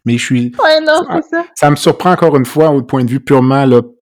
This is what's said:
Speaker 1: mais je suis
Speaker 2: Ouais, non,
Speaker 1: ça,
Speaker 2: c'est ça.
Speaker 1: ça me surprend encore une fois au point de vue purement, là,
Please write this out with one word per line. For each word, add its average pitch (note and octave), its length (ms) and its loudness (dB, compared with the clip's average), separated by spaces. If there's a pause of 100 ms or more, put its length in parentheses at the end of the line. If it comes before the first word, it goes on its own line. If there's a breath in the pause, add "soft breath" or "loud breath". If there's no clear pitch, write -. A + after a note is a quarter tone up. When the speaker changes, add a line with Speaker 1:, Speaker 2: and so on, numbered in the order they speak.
Speaker 1:
mais A#2+ 120 0
je A#2+ 80 -6
suis B2 280 -2 (100)
Speaker 2:
Ouais, D#4 180 2
non, D#4 280 0
Speaker 1:
ça, E4+ 120 -4
Speaker 2:
c'est - 100 -14
ça. E4+ 160 -6 (100)
Speaker 1:
ça D3 140 2
me D3 60 0
surprend F3 360 0
encore D#3 240 2
une C3 100 0
fois D#3 240 0
au C#3 120 0
point B2+ 220 -4
de A#2 60 -4
vue C3+ 100 -4
purement, C3+ 460 2
là, A#2+ 160 4 (320)